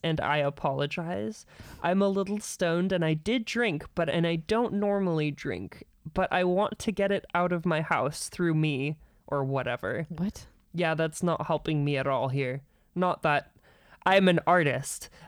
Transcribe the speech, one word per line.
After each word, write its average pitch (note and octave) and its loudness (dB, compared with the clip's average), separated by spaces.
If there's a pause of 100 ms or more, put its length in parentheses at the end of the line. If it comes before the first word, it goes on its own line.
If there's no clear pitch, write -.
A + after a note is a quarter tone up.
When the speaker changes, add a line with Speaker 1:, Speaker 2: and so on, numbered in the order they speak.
Speaker 1:
and D#3+ 0
I D3 0
apologize. D3+ -4 (380)
I'm F#3 4
a G3+ 4
little G3 -2
stoned, F3 -2
and F3 2
I D#3+ 2
did A3 -2
drink, A3 -2
but, E3 -2
and E3+ 2
I E3+ 0
don't A3 0
normally G3 0
drink, G2+ -8 (280)
but - 0
I F3+ 4
want F#3+ 0
to - -4
get G3 0
it - -2
out F3 2
of F3 -2
my D#3+ 2
house D3 -2
through E3+ 0
me D3+ 0 (300)
or C#3+ -2
whatever. B2 -2
Speaker 2:
What? F3 -6 (260)
Speaker 1:
Yeah, E3 0
that's D#3+ -2
not E3+ 0
helping D3+ 0
me C#3+ 0
at C3 -2
all C3 0
here. C3+ -2 (340)
Not F3+ 0
that D3 0 (520)
I'm F#3+ 8
an E3+ 6
artist. D3 2 (160)